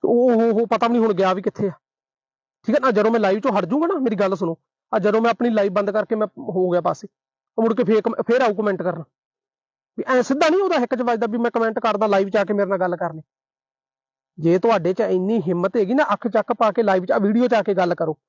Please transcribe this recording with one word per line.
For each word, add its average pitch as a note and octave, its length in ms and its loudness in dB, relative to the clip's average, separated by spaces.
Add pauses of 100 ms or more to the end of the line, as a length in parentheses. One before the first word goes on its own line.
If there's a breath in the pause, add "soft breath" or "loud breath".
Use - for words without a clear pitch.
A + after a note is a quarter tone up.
ਤੇ - 60 0
ਉਹ, A#3+ 240 4
ਉਹ, A3+ 300 2
ਉਹ A#3 60 0
ਪਤਾ A#3 200 0
ਵੀ A#3 60 0
ਨਹੀਂ A#3 80 2
ਹੁਣ A3 120 2
ਗਿਆ F#3 200 2
ਵੀ F#3+ 80 -6
ਕਿੱਥੇ G3+ 260 -4
ਆ, F3 40 -6 (960)
ਠੀਕ A3+ 80 2
ਆ C#4 40 2
ਨਾ? C4 120 0
ਜਦੋਂ G#3+ 180 2
ਮੈਂ A3+ 100 0
ਲਾਈਵ G3+ 200 0
ਚੋਂ B3 120 0
ਹਟ F#3+ 140 0
ਜਾਊਂਗਾ C#4+ 200 0
ਨਾ, F4 140 -2
ਮੇਰੀ A3+ 160 -2
ਗੱਲ F#3+ 200 0
ਸੁਣੋ, E3 200 -4 (360)
ਆ A3 60 0
ਜਦੋਂ G#3 240 2
ਮੈਂ A#3 80 2
ਆਪਣੀ A#3+ 200 0
ਲਾਈਵ G3+ 240 0
ਬੰਦ G3+ 180 0
ਕਰਕੇ G#3+ 240 -2
ਮੈਂ G#3+ 100 -2 (240)
ਹੋ F#3 200 0
ਗਿਆ F3 120 2
ਪਾਸੇ, E3 260 -4 (500)
ਉਹ A3+ 60 2
ਮੁੜ A3+ 100 2
ਕੇ A3 100 0
ਫੇਰ G#3+ 180 4
ਕਮ-, A3+ 220 -2
ਫੇਰ B3 180 2
ਆਊ A3 120 2
ਕੁਮੈਂਟ F#3+ 280 -2
ਕਰਨ, E3 220 -6 (960)
ਵੀ A3 100 -6
ਐਂ B3+ 140 4
ਸਿੱਧਾ D4+ 260 2
ਨਹੀਂ F#4 140 2
ਉਹਦਾ F4+ 180 0
ਹਿੱਕ A#3+ 140 -2
'ਚ A#3+ 80 -4
ਵੱਜਦਾ A#3+ 240 -2
ਵੀ A3+ 120 -4
ਮੈਂ A#3 120 0
ਕੁਮੈਂਟ A3+ 300 -2
ਕਰਦਾ, G#3+ 280 0
ਲਾਈਵ G3 220 2
'ਚ G#3+ 60 -2
ਆ G3+ 80 2
ਕੇ G3+ 100 -2
ਮੇਰੇ G3+ 140 0
ਨਾਲ G3 120 -2
ਗੱਲ F3+ 160 -2
ਕਰ E3 180 -6
ਲੈ। D#3 80 -16 (1160)
ਜੇ E3 200 2
ਤੁਹਾਡੇ F#3 360 0
'ਚ A#3 60 -6 (100)
ਇੰਨੀ F#3+ 320 0
ਹਿੰਮਤ F3 340 -2
ਹੈਗੀ G#3 180 0
ਨਾ, D4 100 2 (100)
ਅੱਖ A#3 140 -6
ਚੱਕ G#3 260 -2
ਪਾ A3 180 2
ਕੇ A#3+ 100 -2
ਲਾਈਵ F#3+ 240 2
'ਚ, F#3 60 -2
ਆ A3+ 80 2
ਵੀਡੀਓ A3 280 2
'ਚ A#3+ 60 2
ਆ G#3 80 2
ਕੇ G3 120 -2
ਗੱਲ F3 220 0
ਕਰੋ D#3 200 -4 (120)